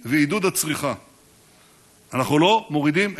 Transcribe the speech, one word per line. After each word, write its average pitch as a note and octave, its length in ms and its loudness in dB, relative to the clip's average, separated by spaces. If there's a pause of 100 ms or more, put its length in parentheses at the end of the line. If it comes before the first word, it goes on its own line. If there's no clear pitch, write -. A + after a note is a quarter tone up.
ועידוד D3+ 400 0
הצריכה. D3+ 500 -2 (1200)
אנחנו C3 240 0
לא G3+ 320 2
מורידים D3+ 480 0